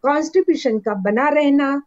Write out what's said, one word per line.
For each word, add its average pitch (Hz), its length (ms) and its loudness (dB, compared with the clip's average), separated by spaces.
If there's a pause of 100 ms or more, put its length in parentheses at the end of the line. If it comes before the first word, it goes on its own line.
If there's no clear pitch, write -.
constipation 302 760 0
का 208 140 -4
बना 214 360 0
रहना 285 580 2